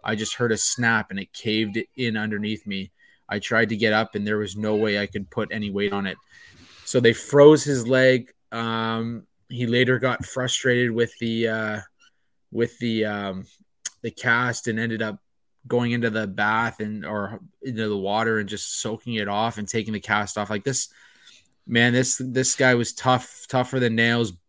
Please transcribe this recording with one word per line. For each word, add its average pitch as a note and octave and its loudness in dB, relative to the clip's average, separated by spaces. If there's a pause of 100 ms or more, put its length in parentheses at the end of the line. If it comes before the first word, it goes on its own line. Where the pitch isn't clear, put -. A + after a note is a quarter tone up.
I G#2+ -2
just G#2+ -6
heard A#2+ 0
a G#2+ 0
snap A2+ 0
and G2 -8
it F#2+ -12
caved G#2+ -2 (180)
in A#2 -2
underneath G#2+ -6
me. F#2+ -8 (340)
I G#2 -6
tried A2+ 0
to A2+ -2
get G#2+ 2
up A2 0
and G#2 -2
there G#2+ 0
was G2+ -6
no G#2+ -2
way G#2 0
I G#2 -2
could G2+ -10
put G#2+ -6
any G#2 -6
weight G2+ -2
on G2 -4
it." F#2 -8 (640)
So B2+ 2
they A#2 6
froze D3 8
his B2+ -2
leg. B2+ 4 (220)
Um, A2+ -4 (220)
he A#2+ -4
later B2 2
got B2 -2
frustrated B2 0
with A2+ -2
the, A2+ -2
uh, A2 -4 (720)
with A#2 -2
the, A2+ 0
um, G2 -6 (560)
the A#2 -6
cast A#2+ 0
and A2 -2
ended A2+ -4
up G#2+ -4 (480)
going A#2+ 0
into A#2 0
the A2 -2
bath A2 0
and, G#2+ -8
or G#2 -6 (220)
into A2+ -4
the G#2 -2
water G#2+ 0
and G2+ -6
just - -8
soaking A2+ -8
it G#2 -4
off G#2+ -2
and G#2+ -8
taking A2 -4
the G2 -6
cast G#2 -2
off. G#2 -4
Like, G#2 -4
this, - -2 (760)
man, A#2+ 4
this, B2 2
this B2+ 0
guy B2+ 4
was A#2+ 0
tough, - 0
tougher B2+ 0
than A2+ 2
nails. A#2 2 (140)